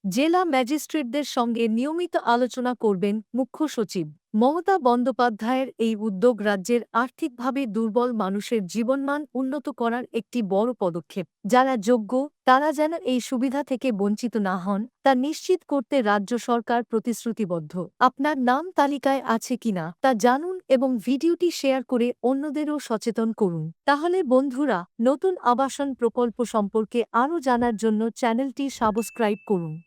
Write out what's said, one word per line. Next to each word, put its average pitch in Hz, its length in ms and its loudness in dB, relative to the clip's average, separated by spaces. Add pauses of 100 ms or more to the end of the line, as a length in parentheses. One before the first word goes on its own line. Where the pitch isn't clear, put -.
(140)
জেলা 330 300 2
ম্যাজিস্ট্রেটদের 277 800 -2 (100)
সঙ্গে 233 320 0
নিয়মিত 302 460 -2 (120)
আলোচনা 247 480 0
করবেন 202 400 0 (200)
মুখ্য 254 340 -4
সচিব। 190 380 -4 (340)
মমতা 330 380 2
বন্দ্যোপাধ্যায়ের 247 920 0 (100)
এই 226 220 0
উদ্যোগ 220 420 2
রাজ্যের 208 400 0 (100)
আর্থিকভাবে 247 760 -4
দুর্বল 226 460 0
মানুষের 208 540 -2
জীবনমান 269 540 -2 (140)
উন্নত 262 340 -4
করার 240 440 -4
একটি 240 300 -6
বড় 196 280 0 (100)
পদক্ষেপ। 170 460 -4 (200)
যারা 254 300 4
যোগ্য, 220 360 2 (320)
তারা 269 280 6
যেন 302 200 0 (120)
এই 254 160 2
সুবিধা 262 440 -2
থেকে 262 280 -2
বঞ্চিত 202 440 -2
না 190 200 0
হন, 196 240 -2 (220)
তা 269 120 6
নিশ্চিত 302 540 0
করতে 285 340 0
রাজ্য 208 360 2
সরকার 233 440 0
প্রতিশ্রুতিবদ্ধ। 202 920 -4 (280)
আপনার 269 380 2
নাম 254 260 2 (120)
তালিকায় 277 480 2
আছে 226 320 -2
কিনা, 185 280 -2 (160)
তা 262 140 4
জানুন 277 420 2 (120)
এবং 262 300 4
ভিডিওটি 320 520 0
শেয়ার 262 340 0
করে 240 240 0 (140)
অন্যদেরও 285 560 -2
সচেতন 226 540 -2
করুন। 170 320 -2 (200)
তাহলে 311 380 2
বন্ধুরা, 254 560 2 (220)
নতুন 285 420 2
আবাসন 269 520 0
প্রকল্প 240 500 -2
সম্পর্কে 220 560 -2 (120)
আরও 277 280 2
জানার 240 360 2
জন্য 214 240 0 (160)
চ্যানেলটি 254 540 0
সাবস্ক্রাইব 214 760 -2
করুন। 170 280 -2 (120)